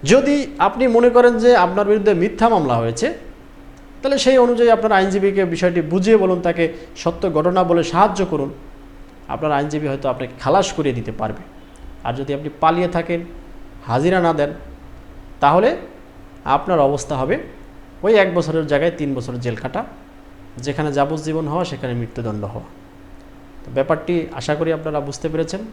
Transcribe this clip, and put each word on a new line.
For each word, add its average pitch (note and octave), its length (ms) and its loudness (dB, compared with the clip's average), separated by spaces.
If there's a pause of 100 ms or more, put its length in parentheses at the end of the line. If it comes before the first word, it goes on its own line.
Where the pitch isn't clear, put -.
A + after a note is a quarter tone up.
যদি C4+ 420 4 (120)
আপনি G3+ 280 2
মনে A#3+ 240 4
করেন A#3+ 280 6
যে A#3+ 180 6
আপনার F#3+ 300 2
বিরুদ্ধে G#3 280 4
মিথ্যা G#3+ 340 2
মামলা D3+ 280 2
হয়েছে, A#2+ 380 -2 (880)
তাহলে C#4 160 0
সেই C4 200 6
অনুযায়ী A#3+ 320 6
আপনার A3 220 4
আইনজীবীকে G3 520 2
বিষয়টি F3 360 0
বুঝিয়ে F3+ 360 2
বলুন, F#3 240 2
তাকে E3+ 320 0 (240)
সত্য E3+ 360 -4
ঘটনা F3+ 320 2
বলে E3+ 200 2
সাহায্য F#3+ 420 2
করুন, C#3+ 240 -4 (760)
আপনার D3+ 240 -2
আইনজীবী D3 360 -2
হয়তো C#3 200 -4
আপনাকে B2+ 320 -6
খালাস F#3+ 320 2
করিয়ে D3 220 -2
দিতে A2+ 180 -8
পারবে। G#2+ 300 -6 (600)
আর A#2+ 100 -4
যদি C#3 200 -6
আপনি D3 140 -8 (120)
পালিয়ে E3+ 280 2
থাকেন, E3+ 320 -4 (680)
হাজিরা D#3+ 340 2
না E3+ 120 2
দেন, D3 180 0 (920)
তাহলে F#3+ 360 4 (680)
আপনার D3 360 0
অবস্থা C#3 360 0
হবে C#3+ 220 -2 (640)
ওই G#3 120 2
এক F#3+ 200 4
বছরের D#3+ 320 -2
জায়গায় C#3+ 240 0
তিন C#3 240 -4
বছরের B2 260 -8
জেল A#2+ 140 -4
খাটা, - 300 -8 (720)
যেখানে C#3+ 340 -4
যাবজ্জীবন D#3 560 -2
হওয়া E3+ 160 -2
সেখানে B2+ 300 -8
মৃত্যুদণ্ড A2+ 500 -6
হওয়া। G#2+ 200 -10 (1000)
তো - 100 -16
ব্যাপারটি D#3+ 580 -2
আশা C#3 220 -4
করি D#3+ 180 -2
আপনারা D#3 280 -4
বুঝতে C#3+ 280 -8
পেরেছেন। D#3+ 320 -4 (120)